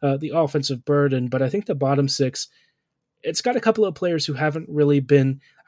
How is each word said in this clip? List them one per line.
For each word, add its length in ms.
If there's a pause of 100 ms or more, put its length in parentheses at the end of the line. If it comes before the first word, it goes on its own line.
uh, 160
the 120
offensive 540
burden, 440
but 140
I 80
think 160
the 80
bottom 340
six, 400 (760)
it's 160
got 140
a 60
couple 240
of 100
players 320
who 60
haven't 360
really 300
been, 420 (280)